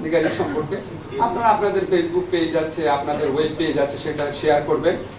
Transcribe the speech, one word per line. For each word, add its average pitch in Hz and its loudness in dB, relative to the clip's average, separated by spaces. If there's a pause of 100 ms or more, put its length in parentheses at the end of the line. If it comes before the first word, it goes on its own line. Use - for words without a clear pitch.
লিগ্যাল 160 2
এইড 160 0
সম্পর্কে? 151 -4 (440)
আপনারা, 233 0
আপনাদের 202 2
Facebook 175 2
পেজ 165 0
আছে, 156 0
আপনাদের 143 0
ওয়েব 156 2
পেজ 151 0
আছে, 139 0
সেটা 147 -4
শেয়ার 147 4
করবেন। 165 2 (220)